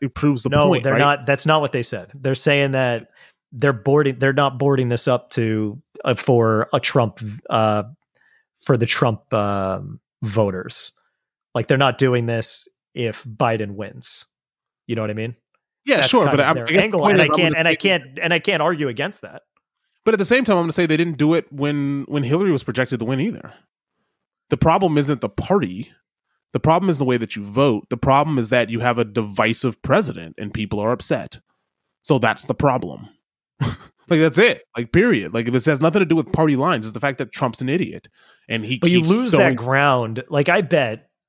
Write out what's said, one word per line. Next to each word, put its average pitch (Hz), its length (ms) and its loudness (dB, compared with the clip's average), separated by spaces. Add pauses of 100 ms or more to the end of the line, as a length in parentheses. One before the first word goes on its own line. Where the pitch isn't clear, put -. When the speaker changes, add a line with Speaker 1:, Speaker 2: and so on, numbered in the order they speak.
Speaker 1:
it 135 120 -6
proves 143 280 0
the 131 60 -2
Speaker 2:
No, 147 200 2
Speaker 1:
point, 143 140 0
Speaker 2:
they're 135 120 0
Speaker 1:
right? 117 40 2
Speaker 2:
not. 143 280 2
That's 139 200 0
not 156 140 4
what 143 100 -2
they 123 140 -4
said. 95 300 -12
They're 135 200 -2
saying 143 380 2
that 123 360 -2 (440)
they're 139 200 0
boarding, 135 460 0
they're 135 140 2
not 131 260 0
boarding 131 300 0
this 117 180 -2
up 123 260 0
to, 110 480 -2 (240)
uh, 127 100 0
for 113 580 2
a 131 80 0
Trump, - 400 0 (300)
uh, 107 340 2 (760)
for 135 160 2
the 117 100 0
Trump, - 460 -2
um, 98 680 -2 (220)
voters. 101 680 -2 (640)
Like, 117 140 -2
they're 135 100 4
not 135 200 2
doing 123 280 2
this 117 400 -4 (280)
if 117 300 -6
Biden 110 520 0
wins. - 500 -14 (600)
You 117 80 -4
know 110 60 -4
what 107 80 -4
I 107 40 -6
mean? 113 220 -8 (480)
Speaker 1:
Yeah, 269 120 2
Speaker 2:
That's 135 140 2
Speaker 1:
sure, 214 160 4
Speaker 2:
kind 131 100 2
Speaker 1:
but 139 40 4
Speaker 2:
of 135 60 4
Speaker 1:
I'm, 156 80 4
Speaker 2:
their 120 100 -6
Speaker 1:
I 117 40 -8
guess 175 80 2
the 190 80 6
Speaker 2:
angle, 196 160 -2
Speaker 1:
point 202 140 4
Speaker 2:
and 175 80 6
Speaker 1:
is - 60 4
Speaker 2:
I 151 40 0
Speaker 1:
I'm 151 40 2
Speaker 2:
can't, 165 180 2
Speaker 1:
gonna 160 40 -4
Speaker 2:
and 160 100 2
I 160 40 4
Speaker 1:
say 160 40 -2
Speaker 2:
can't, 151 460 -2
and 170 100 0
I 170 60 2
can't 165 240 -2
argue 156 240 0
against 139 360 -6
that. - 200 -18 (640)
Speaker 1:
But 220 100 2
at 202 40 2
the 196 60 0
same 247 200 2
time, 208 120 2
I'm 170 60 2
gonna 165 80 -2
say 175 160 0
they 156 100 2
didn't 165 220 -2
do 151 160 4
it - 180 -2
when, 143 540 -2
when 143 160 -2
Hillary 165 300 0
was 139 100 -2
projected 123 380 -4
to 113 40 -6
win 131 140 -2
either. 196 340 -6 (960)
The 143 60 0
problem 165 400 2
isn't 143 260 0
the 107 60 -2
party. 113 640 -4 (640)
The - 80 -4
problem 175 280 2
is 151 100 0
the 139 60 -2
way 127 120 2
that 113 180 -4
you 104 80 -10
vote. 107 480 0
The 120 60 -6
problem 139 420 2
is 113 120 -2
that 117 200 2
you 117 80 -4
have 120 200 0
a 120 60 2
divisive 110 800 -2
president 131 560 -2
and 104 160 -10
people 107 240 -6
are 110 140 -2
upset. - 480 -6 (640)
So 135 180 0
that's 110 240 -2
the - 100 -4
problem. 127 540 -2 (520)
<laughs> - 60 -4 (420)
Like, 170 120 2
that's 156 180 2
it. 214 260 4 (120)
Like, 120 160 -8
period. 156 400 2
Like, 117 200 -2
this 127 140 2
has 147 140 2
nothing 160 200 2
to 180 60 2
do 160 100 2
with 139 160 -2
party 156 240 2
lines. 131 300 -2
It's 110 60 -12
the - 80 -10
fact 139 180 -4
that - 140 -8
Trump's 120 280 -4
an 127 80 -4
idiot. 147 400 -4 (400)
And 113 160 -4
he 120 140 -6
Speaker 2:
But 175 120 2
you 180 80 6
Speaker 1:
keeps 165 100 2
Speaker 2:
lose 226 220 2
Speaker 1:
throwing 170 200 4
Speaker 2:
that 127 60 -2
ground. 127 720 0
Like, 143 200 0
I 175 120 4
bet 131 480 -2 (200)